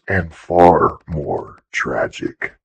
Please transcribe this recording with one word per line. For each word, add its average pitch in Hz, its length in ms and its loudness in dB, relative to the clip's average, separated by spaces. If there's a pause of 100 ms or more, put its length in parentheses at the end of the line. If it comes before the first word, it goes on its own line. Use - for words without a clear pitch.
and 87 240 -2
far 85 760 2
more 71 500 -8 (140)
tragic. - 840 -6 (120)